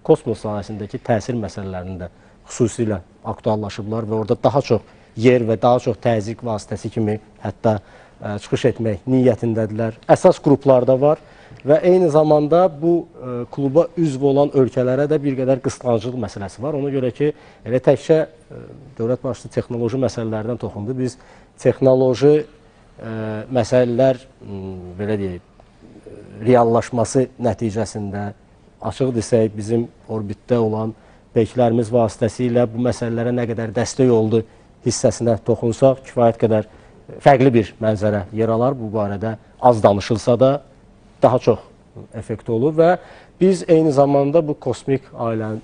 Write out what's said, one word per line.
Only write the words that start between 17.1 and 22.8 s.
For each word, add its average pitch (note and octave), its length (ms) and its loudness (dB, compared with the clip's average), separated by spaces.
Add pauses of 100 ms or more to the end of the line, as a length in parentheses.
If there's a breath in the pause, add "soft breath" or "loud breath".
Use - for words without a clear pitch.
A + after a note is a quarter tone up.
ki, D3 220 -2 (320 loud breath)
elə B2 180 -2
təkcə, D#3 420 4
e, - 360 -20 (360)
dövlət A#2+ 260 -4
başçısı B2 340 -10
texnoloji A#2+ 420 -4
məsələlərindən A2+ 600 -4
toxundu. G#2 360 -8
Biz B2+ 200 -6 (420 soft breath)
texnoloji, C3 840 2
e, - 640 -20 (400)